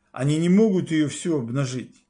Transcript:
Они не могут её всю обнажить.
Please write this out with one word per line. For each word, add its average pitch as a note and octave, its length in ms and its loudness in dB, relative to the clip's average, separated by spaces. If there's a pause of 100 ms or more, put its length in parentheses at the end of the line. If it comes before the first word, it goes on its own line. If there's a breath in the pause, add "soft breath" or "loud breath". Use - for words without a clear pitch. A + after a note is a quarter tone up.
(120)
Они D3 260 -2
не E3+ 100 0
могут F#3+ 420 4
её D#3 180 0
всю D#3 300 -4
обнажить. B2 720 -6